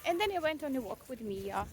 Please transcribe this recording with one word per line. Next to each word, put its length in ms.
And 160
then 120
I 60
went 240
on 140
a 40
walk 280
with 120
Mia 520